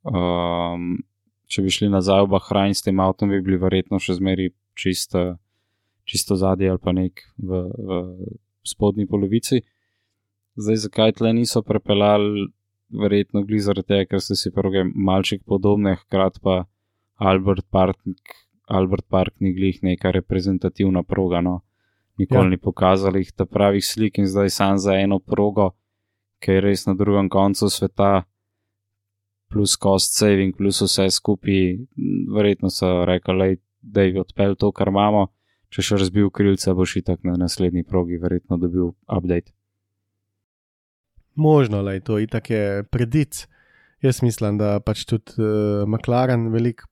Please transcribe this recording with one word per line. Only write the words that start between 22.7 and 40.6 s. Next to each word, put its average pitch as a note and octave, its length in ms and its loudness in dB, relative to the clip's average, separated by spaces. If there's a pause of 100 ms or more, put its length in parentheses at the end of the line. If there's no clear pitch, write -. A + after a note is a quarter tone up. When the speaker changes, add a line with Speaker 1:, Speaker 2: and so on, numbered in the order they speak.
Speaker 1:
jih F#2+ 140 -4
ta - 140 -4
pravih G2+ 380 2
slik G#2+ 340 -2
in G2+ 100 2
zdaj G2 220 0
samo G2 280 0
za G2 180 0
eno G2 240 0
progo, G2+ 520 0 (680)
ki - 100 -2
je F#2+ 100 4
res G2+ 240 0
na G2+ 80 0
drugem G2+ 340 2
koncu G2 400 2
sveta, G2 560 0 (1300)
plus G#2 240 0
cost G2 380 0
saving, G2 400 2
plus G2 260 -2
vse F#2+ 300 0
skupaj, F#2+ 720 0 (480)
verjetno G2+ 400 0
so F2+ 340 0
rekli, F2+ 320 0
"Lej, F#2+ 220 2 (220)
daj, G2+ 400 0
odpelj G2 360 -2
to, G#2 160 0
kar G2 160 -2
imamo, G2+ 400 2 (440)
če - 100 -4
še G#2 160 0
razbil F#2+ 320 2
krilca, G2 440 2
boš F#2 240 0
itak F2+ 240 -2
na F2+ 140 -2
naslednji F2+ 480 -2
progi F2 340 -2
verjetno F2 400 -2
dobil F2 360 -2 (140)
update." F2+ 440 -2 (1800)